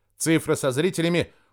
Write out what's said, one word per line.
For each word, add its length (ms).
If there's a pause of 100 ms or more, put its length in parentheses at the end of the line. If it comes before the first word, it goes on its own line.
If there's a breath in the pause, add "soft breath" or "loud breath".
(180)
Цифра 380
со 160
зрителями 600 (220 soft breath)